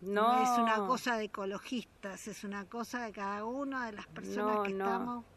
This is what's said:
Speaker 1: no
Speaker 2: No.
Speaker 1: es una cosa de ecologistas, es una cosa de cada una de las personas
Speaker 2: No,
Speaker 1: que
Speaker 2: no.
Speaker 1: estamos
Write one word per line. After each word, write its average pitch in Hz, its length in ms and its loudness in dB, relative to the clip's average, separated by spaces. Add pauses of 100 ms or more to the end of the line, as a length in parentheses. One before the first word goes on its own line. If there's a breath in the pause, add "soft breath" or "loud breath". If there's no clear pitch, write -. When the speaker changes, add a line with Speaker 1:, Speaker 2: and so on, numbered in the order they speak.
Speaker 1:
no 208 340 4
Speaker 2:
No. 254 80 6
Speaker 1:
es 247 160 4
una 226 180 6 (100)
cosa 240 320 2
de 214 60 -2
ecologistas, 196 1000 -6
es 202 160 -10
una 202 220 -6
cosa 233 400 -6
de 214 80 -6
cada 202 320 -4
una 262 420 -4
de 214 60 -6
las 202 140 -10
personas 202 500 0
Speaker 2:
No, 208 60 2
Speaker 1:
que 196 100 0
Speaker 2:
no. 196 140 0
Speaker 1:
estamos 233 380 -2 (120)